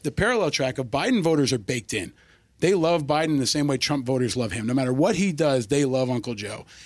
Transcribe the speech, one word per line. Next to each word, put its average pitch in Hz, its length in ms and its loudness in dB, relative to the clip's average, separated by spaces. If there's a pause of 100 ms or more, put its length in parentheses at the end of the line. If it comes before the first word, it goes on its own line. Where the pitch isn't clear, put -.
the 147 80 -2
parallel 202 400 2
track 131 260 -2
of 127 100 -4
Biden 190 340 0
voters 151 320 2
are 127 40 0
baked 117 360 -6
in. 98 200 -6 (460)
They 175 140 4
love 170 300 2
Biden 151 340 0
the 127 100 0
same 147 200 0
way 135 100 0
Trump 139 280 -2
voters 127 320 0
love 117 140 -2
him. 110 160 -4
No 123 60 -2
matter 131 200 0
what 175 220 2
he 185 180 0
does, 139 340 0
they 143 160 2
love 131 260 0
Uncle 120 260 -4
Joe. 104 300 -10 (200)